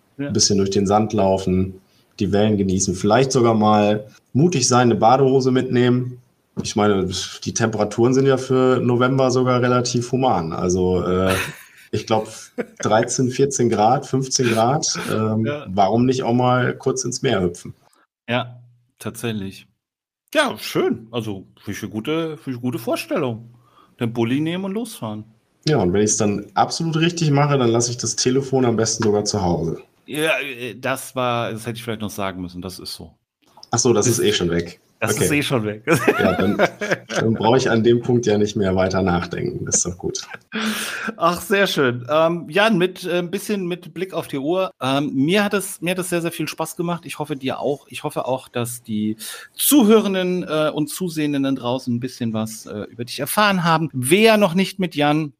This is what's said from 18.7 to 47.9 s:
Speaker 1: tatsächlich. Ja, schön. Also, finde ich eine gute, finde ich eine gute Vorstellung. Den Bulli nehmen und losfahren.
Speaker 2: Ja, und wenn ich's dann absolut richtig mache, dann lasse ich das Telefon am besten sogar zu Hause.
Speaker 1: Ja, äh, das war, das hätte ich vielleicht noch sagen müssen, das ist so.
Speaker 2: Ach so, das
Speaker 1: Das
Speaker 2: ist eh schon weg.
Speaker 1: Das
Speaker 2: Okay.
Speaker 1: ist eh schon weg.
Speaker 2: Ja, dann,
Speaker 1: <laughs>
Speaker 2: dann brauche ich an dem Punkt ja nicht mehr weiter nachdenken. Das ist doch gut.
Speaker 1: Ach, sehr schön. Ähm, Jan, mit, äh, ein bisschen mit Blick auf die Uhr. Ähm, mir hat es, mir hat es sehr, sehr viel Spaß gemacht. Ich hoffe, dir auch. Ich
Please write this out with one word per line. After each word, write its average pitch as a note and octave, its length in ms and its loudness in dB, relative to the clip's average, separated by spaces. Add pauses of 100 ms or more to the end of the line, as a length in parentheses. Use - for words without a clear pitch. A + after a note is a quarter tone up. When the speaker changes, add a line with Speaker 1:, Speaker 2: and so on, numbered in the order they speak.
Speaker 1:
tatsächlich. G#2 680 -8 (680)
Ja, C#4 240 0
schön. - 540 -4
Also, G#2+ 340 -8 (180)
finde G2 140 -8
ich - 40 -16
eine G#2 100 -8
gute, D3+ 440 -4
finde C#3+ 140 -10
ich B2 60 -6
eine A#2+ 40 -12
gute B2+ 180 -4
Vorstellung. F3+ 760 -4 (440)
Den A2+ 140 -2
Bulli A#2+ 280 0
nehmen E3+ 240 -4
und G3 80 -6
losfahren. A#2 520 -8 (420)
Speaker 2:
Ja, D3+ 120 4
und F#2 160 2
wenn G2+ 80 4
ich's G#2+ 160 2
dann G#2 340 0
absolut D#3 460 0
richtig E3 320 2
mache, C#3+ 260 4
dann B2 140 4
lasse A#2+ 200 2
ich A#2+ 60 -8
das - 180 -6
Telefon C3 520 2
am A#2 100 2
besten A2 280 0
sogar G#2 200 2
zu G#2 160 -2
Hause. E2 380 -2 (260)
Speaker 1:
Ja, D#3 340 -2
äh, B2+ 360 -8
das B2+ 420 -6
war, A#2+ 360 0
das A2 140 -8
hätte A#2 120 -6
ich - 40 -12
vielleicht A2 200 -6
noch G2+ 80 -6
sagen F#2+ 320 -6
müssen, F2+ 180 -10
das F2+ 180 -10
ist F2+ 160 -14
so. E2+ 200 -16 (560)
Speaker 2:
Ach A#2 80 0
so, A#2 160 4
das G#2 100 4
Speaker 1:
Das A2+ 140 2
Speaker 2:
ist - 60 0
eh G#2 100 4
schon F2 160 0
weg. E2+ 300 -4 (200)
Speaker 1:
Das - 140 -2
Speaker 2:
Okay. C#3+ 100 0
Speaker 1:
ist E3+ 80 2
eh D3 100 2
schon B2+ 220 -2
weg. G#2+ 220 -6
Speaker 2:
Ja, - 480 2
dann, G3 220 0
Speaker 1:
<laughs> - 520 -2
Speaker 2:
dann A2+ 260 0
brauche G#2+ 220 4
ich B2+ 140 2
an A2+ 140 2
dem A#2+ 180 4
Punkt A#2+ 240 0
ja G#2 120 2
nicht G#2 180 0
mehr F#2+ 200 0
weiter F#2+ 260 2
nachdenken. F2 600 -2
Das - 140 -2
ist - 80 -2
doch F2+ 120 -8
gut. - 220 -6 (960)
Speaker 1:
Ach, E3+ 240 2
sehr G3 260 2
schön. B2 420 0
Ähm, E3 400 2
Jan, G3+ 300 2
mit, F3+ 260 -2
äh, F3 140 -2
ein F3 120 -4
bisschen G3 360 -4
mit E3+ 280 -8
Blick F#3 200 -8
auf D#3 140 -6
die C#3+ 100 -6
Uhr. F3+ 320 -2 (100)
Ähm, C3+ 340 -2
mir E3 300 2
hat G3+ 100 -2
es, F#3+ 260 -4
mir E3 120 -2
hat F3+ 60 -4
es F3+ 100 -4
sehr, F3 140 -2
sehr E3 100 -4
viel D3+ 160 -6
Spaß - 280 -8
gemacht. E3+ 280 -4
Ich C#3+ 140 -12
hoffe, D3+ 180 -6
dir C3 240 -6
auch. C#3 280 -4
Ich - 160 -12